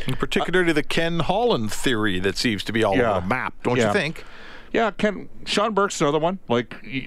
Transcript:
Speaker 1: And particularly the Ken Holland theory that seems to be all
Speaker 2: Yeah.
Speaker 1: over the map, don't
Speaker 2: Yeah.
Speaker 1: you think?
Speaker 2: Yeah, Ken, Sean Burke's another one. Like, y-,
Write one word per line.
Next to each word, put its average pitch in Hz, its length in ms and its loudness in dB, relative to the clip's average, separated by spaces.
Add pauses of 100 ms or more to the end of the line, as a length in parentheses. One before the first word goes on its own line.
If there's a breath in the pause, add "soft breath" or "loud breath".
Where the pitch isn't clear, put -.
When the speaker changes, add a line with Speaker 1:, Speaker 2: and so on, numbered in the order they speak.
Speaker 1:
And 123 140 0
particularly 170 540 2
the 147 100 2
Ken 165 380 0
Holland 180 520 2
theory 107 460 2
that 95 180 0
seems 107 280 0
to - 80 -4
be 113 100 2
all 101 140 4
Speaker 2:
Yeah. 120 160 4
Speaker 1:
over 95 80 0
the 90 80 -4
map, 120 340 -2
don't 120 140 0
Speaker 2:
Yeah. 117 100 4
Speaker 1:
you 104 60 2
think? 160 320 -2 (480 loud breath)
Speaker 2:
Yeah, 220 180 2
Ken, - 380 -2 (160)
Sean 220 300 0
Burke's 196 260 0
another 156 180 2
one. 175 300 0
Like, 120 340 0
y-, 131 240 -8